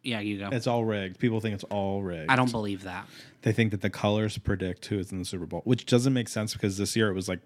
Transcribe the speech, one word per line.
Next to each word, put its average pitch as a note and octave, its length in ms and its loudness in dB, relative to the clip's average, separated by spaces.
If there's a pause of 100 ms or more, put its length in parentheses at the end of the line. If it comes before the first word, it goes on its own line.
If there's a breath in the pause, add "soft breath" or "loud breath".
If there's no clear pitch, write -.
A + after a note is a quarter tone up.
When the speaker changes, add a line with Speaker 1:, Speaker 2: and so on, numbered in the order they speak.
Speaker 1:
Yeah, A#2 160 -4
you G2+ 180 -4
go. G2+ 140 -4
Speaker 2:
It's A#2+ 160 0
all A#2 160 2
rigged. G2 340 -2
People A2+ 220 2
think G#2+ 160 -2
it's - 80 -8
all G2 380 -2
rigged. E2 280 -2
Speaker 1:
I C3 60 6
don't B2+ 160 4
believe G2+ 320 -4
that. F#2 240 -10 (340 loud breath)
Speaker 2:
They A#2 80 4
think A2 220 4
that G2+ 80 -4
the G2+ 100 0
colors G#2+ 480 0
predict F#2 480 -2
who G#2 140 -2
is F2 100 -6
in F#2+ 80 -8
the F2+ 60 -4
Super F2 220 -6
Bowl, E2+ 180 -6
which A#2+ 200 2
doesn't B2+ 280 6
make B2 160 0
sense G#2+ 240 -2
because G2 260 -2
this G2+ 160 0
year A2 140 4
it F#2+ 60 0
was, F#2+ 140 -4
like, F2+ 180 -2